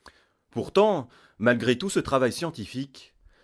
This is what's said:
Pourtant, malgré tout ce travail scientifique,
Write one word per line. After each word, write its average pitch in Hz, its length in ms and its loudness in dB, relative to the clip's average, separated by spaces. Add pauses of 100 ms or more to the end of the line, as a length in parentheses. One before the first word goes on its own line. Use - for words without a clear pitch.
(500)
Pourtant, 190 580 0 (300)
malgré 120 400 2
tout 101 100 -4
ce 175 120 0
travail 131 320 2
scientifique, 139 840 -10 (300)